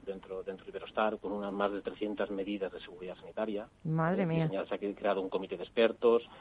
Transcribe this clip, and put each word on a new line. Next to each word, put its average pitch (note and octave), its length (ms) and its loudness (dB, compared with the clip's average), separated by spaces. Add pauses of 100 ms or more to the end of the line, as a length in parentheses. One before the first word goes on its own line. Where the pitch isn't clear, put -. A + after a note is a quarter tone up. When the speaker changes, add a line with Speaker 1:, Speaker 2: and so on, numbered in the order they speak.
Speaker 1:
dentro, F#2+ 380 -6
dentro F#2+ 200 -8
de G2 60 -14
Iberostar, G#2+ 480 -2
con F#2+ 140 -6
unas G2+ 200 -4
más G2+ 200 2
de G2 100 -4
trescientas G2+ 480 -2
medidas F#2+ 420 -2
de E2+ 80 -10
seguridad F2+ 360 -10
sanitaria. G#2+ 500 -4 (180)
Speaker 2:
Madre E3 380 2
Speaker 1:
Eh, F3+ 40 2
Speaker 2:
mía. D#3+ 180 2
Speaker 1:
diseñadas, D#3+ 240 0
se G2+ 80 -2
ha - 20 -2
cre-, G2+ 160 -2
creado G2 260 2
un F#2+ 80 0
comité F#2+ 280 -4
de F2 80 -6
expertos, A#2 580 6 (180)